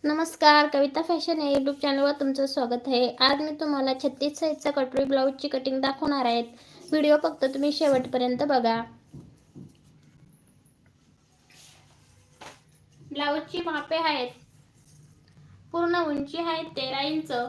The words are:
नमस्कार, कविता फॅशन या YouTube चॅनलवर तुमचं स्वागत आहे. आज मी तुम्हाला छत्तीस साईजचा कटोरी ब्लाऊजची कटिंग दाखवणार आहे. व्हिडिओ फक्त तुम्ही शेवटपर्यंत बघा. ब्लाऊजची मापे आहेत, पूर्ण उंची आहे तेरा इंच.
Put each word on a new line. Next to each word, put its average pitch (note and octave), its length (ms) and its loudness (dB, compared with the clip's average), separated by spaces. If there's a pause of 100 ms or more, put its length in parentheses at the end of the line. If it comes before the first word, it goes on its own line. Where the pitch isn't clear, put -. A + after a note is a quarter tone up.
नमस्कार, D4+ 600 6
कविता C#4+ 340 2
फॅशन E4 380 0
या C#4+ 80 -2
YouTube C#4 320 0
चॅनलवर C#4 400 2
तुमचं C4+ 260 0
स्वागत A#3+ 400 -2
आहे. B3 220 2 (120)
आज C#4 200 4
मी D4+ 100 -4 (100)
तुम्हाला C#4 340 0
छत्तीस C#4 440 -2
साईजचा D4+ 320 -2
कटोरी C4+ 340 -2
ब्लाऊजची C4+ 440 0
कटिंग C4 320 -2
दाखवणार C#4 460 -2
आहे. A#3 160 0 (480)
व्हिडिओ D4 320 4
फक्त D4+ 220 -2
तुम्ही C#4 280 0
शेवटपर्यंत B3+ 760 0
बघा. A#3 320 2 (4000)
ब्लाऊजची D4+ 600 -4
मापे D#4 360 -4
आहेत, D4 320 0 (1400)
पूर्ण E4+ 340 0
उंची C#4+ 320 -4
आहे E4 240 -4 (140)
तेरा C4+ 260 -4
इंच. D#4 280 -4 (180)